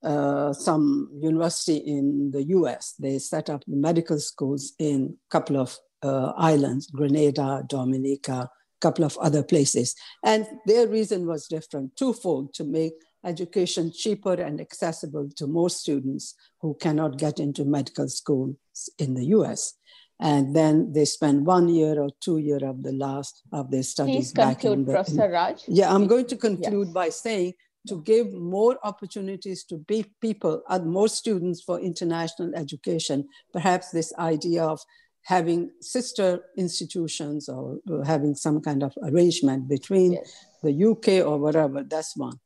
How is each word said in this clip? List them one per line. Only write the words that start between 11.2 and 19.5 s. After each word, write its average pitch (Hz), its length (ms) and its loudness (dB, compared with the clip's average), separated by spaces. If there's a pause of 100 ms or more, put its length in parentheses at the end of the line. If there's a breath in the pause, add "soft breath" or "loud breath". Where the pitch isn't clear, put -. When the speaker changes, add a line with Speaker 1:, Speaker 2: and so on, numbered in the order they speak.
Speaker 1:
was 160 280 -4
different, 139 400 -8
twofold, 180 500 -2 (100)
to - 80 -8
make 160 300 -2 (300 soft breath)
education 175 680 -2 (100)
cheaper 202 320 -2 (140)
and 147 120 -6
accessible 156 680 -6 (100)
to 151 80 -8
more 170 240 2
students 139 540 -4 (380 soft breath)
who 156 120 -4 (120)
cannot 151 400 0
get 151 200 -2
into 143 180 -4 (140)
medical 139 320 -4
schools 135 480 -2 (460)
in 135 100 -2
the 127 120 -2 (120)
U 170 80 4
S. 117 160 -6 (580 soft breath)